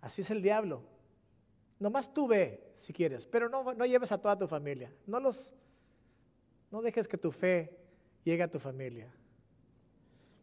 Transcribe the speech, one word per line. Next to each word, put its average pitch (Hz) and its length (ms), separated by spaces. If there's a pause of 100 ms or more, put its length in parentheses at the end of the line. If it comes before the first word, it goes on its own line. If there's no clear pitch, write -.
así 185 220
es 180 80
el 214 100
diablo. 196 400 (1000)
Nomás 247 320
tú 285 160
ve 185 480
si - 180
quieres, 135 340
pero 233 200
no, 254 280
no 233 100
lleves 247 260
a 208 60
toda 202 200
tu 196 100
familia. 143 440 (140)
No 220 140
los, 262 340 (1160)
no 214 100
dejes 226 260
que 202 100
tu 165 140
fe 175 460 (460)
llegue 170 180
a 170 80
tu 165 80
familia. 127 560 (1300)